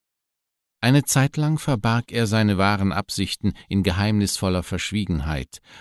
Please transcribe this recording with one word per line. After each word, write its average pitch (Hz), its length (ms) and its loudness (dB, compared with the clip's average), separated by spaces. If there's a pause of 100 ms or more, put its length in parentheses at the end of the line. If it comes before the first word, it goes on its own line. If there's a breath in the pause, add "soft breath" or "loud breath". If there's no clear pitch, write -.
(800)
Eine 127 220 4
Zeit - 320 0
lang 151 220 0
verbarg 120 540 -2
er 113 160 0
seine 107 300 2
wahren 98 360 2
Absichten 98 600 -4 (140 loud breath)
in 98 140 0
geheimnisvoller 95 840 0
Verschwiegenheit 82 960 -4 (220 loud breath)